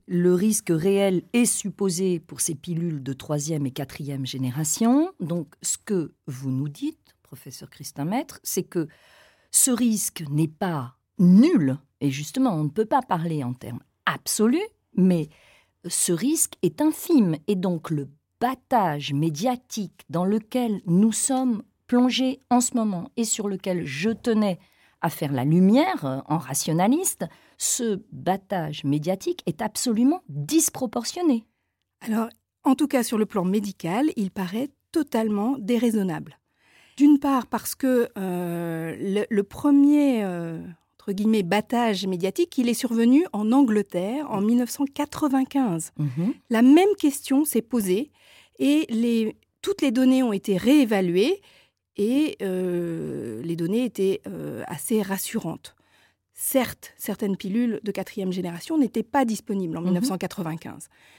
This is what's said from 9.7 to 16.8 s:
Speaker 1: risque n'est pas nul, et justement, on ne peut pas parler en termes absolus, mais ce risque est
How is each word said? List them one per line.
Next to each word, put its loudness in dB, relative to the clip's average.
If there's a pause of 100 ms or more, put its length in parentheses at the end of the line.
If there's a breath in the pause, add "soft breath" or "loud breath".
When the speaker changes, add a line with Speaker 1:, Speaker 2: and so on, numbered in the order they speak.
Speaker 1:
risque 0
n'est 0
pas -6 (220)
nul, 6 (220)
et 0
justement, -2
on 0
ne -2
peut -2
pas 2
parler -2
en -4
termes -10 (240)
absolus, 0 (280)
mais 2 (600 soft breath)
ce -2
risque -2
est -2